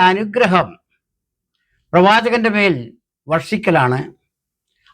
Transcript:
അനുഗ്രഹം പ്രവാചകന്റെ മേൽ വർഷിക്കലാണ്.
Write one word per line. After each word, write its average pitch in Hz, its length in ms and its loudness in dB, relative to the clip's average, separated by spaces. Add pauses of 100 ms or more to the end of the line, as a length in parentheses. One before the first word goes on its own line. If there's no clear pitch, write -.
അനുഗ്രഹം 196 580 0 (1300)
പ്രവാചകന്റെ 220 600 2
മേൽ 202 200 0 (520)
വർഷിക്കലാണ്. 156 720 -2 (920)